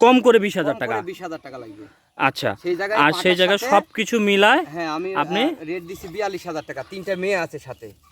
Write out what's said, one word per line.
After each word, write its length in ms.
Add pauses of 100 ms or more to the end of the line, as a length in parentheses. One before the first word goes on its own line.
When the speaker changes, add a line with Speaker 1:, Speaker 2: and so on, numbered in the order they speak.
Speaker 1:
কম 200
করে 180
বিশ 180
হাজার 160
Speaker 2:
কম 80
Speaker 1:
টাকা? 120
Speaker 2:
করে 100
বিশ 200
হাজার 200
টাকা 160
লাগবে। 280 (300)
Speaker 1:
আচ্ছা। 460
Speaker 2:
সেই 140
জায়গায় 240
Speaker 1:
আর 120
Speaker 2:
পাঠার 100
Speaker 1:
সেই 120
জায়গায় 240
Speaker 2:
সাথে, 120
Speaker 1:
সব 120 (120)
কিছু 240
মিলায় 460
Speaker 2:
হ্যাঁ, 220
আমি, 280
Speaker 1:
আপনি? 280
Speaker 2:
আহ, 80 (160)
রেট 160
দিছি 260
বিয়াল্লিশ 380
হাজার 200
টাকা, 240
তিনটা 260
মেয়ে 200
আছে 220
সাথে। 340 (200)